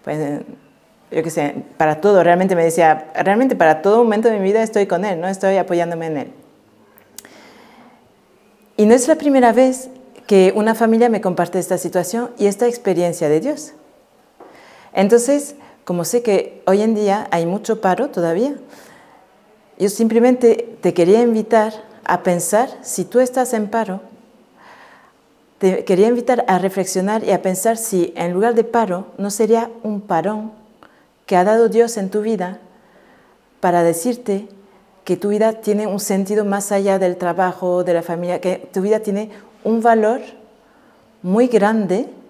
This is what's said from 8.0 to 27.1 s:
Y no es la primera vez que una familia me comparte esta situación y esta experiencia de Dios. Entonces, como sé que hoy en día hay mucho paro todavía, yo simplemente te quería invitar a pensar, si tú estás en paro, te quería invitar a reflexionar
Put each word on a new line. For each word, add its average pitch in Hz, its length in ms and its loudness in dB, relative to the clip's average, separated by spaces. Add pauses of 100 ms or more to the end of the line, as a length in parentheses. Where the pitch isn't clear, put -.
Y 214 100 4
no 220 80 8
es 254 140 2
la 311 80 4
primera 269 360 4
vez 254 380 2 (360)
que 190 280 6
una 214 200 0
familia 226 340 2
me 220 120 0
comparte 180 380 -2
esta 180 200 -2
situación 185 600 -4
y 208 80 2
esta 202 200 0
experiencia 175 600 -2
de 156 120 4
Dios. 277 320 -8 (1200)
Entonces, 240 600 0 (300)
como 175 200 -4
sé 240 180 -2
que 208 440 -2
hoy 196 160 2
en 226 120 0
día 208 360 -2
hay 170 160 0
mucho 208 340 -4
paro 202 300 -2
todavía, 185 440 -2 (1200)
yo 196 100 0
simplemente 233 920 2
te 170 140 0
quería 185 280 4
invitar 220 500 2 (380)
a 175 140 -2
pensar, 190 440 0 (140)
si - 220 -8
tú 240 160 0
estás 247 340 0
en 214 140 -4
paro, 208 320 -4 (1600)
te 185 260 0
quería 196 240 4
invitar 240 400 0
a 185 100 2
reflexionar 190 640 -2